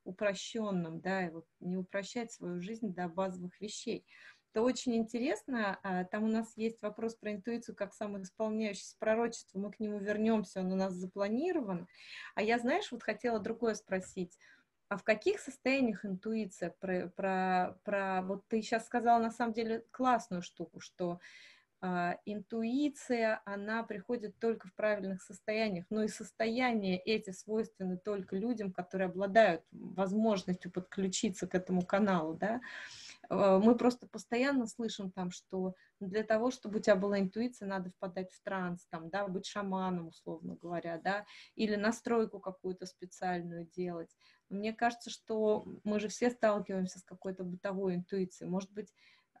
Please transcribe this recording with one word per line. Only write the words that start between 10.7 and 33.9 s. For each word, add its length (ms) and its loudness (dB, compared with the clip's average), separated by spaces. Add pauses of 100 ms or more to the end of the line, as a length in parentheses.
у 40 2
нас 180 2
запланирован. 920 0 (480)
А 80 0
я, 160 4
знаешь, 320 0
вот 120 -8
хотела 360 -2
другое 360 0
спросить. 600 -6 (520)
А 80 -2
в 80 -8
каких 340 4
состояниях 640 0
интуиция 760 -4
про, 300 0
про, 720 0
про... 380 0
Вот 260 -4
ты 120 2
щас 260 -2
сказала, 360 6
на 80 2
самом 220 0
деле, 400 -2
классную 500 2
штуку, 380 -12
что, 400 -6 (600)
а, 440 0
интуиция, 1200 0
она 360 -4
приходит 560 -6
только 300 0
в 60 -20
правильных 480 0
состояниях, 680 -2
но 140 2
и 60 2
состояния 880 2
эти 320 0
свойственны 680 -4
только 400 -4
людям, 340 0
которые 360 -2
обладают 560 6 (100)
возможностью 1000 0
подключиться 760 -2
к 80 -2
этому 260 2
каналу, 540 4
да. 260 0 (720)
Э, 320 8
мы 140 10
просто 300 2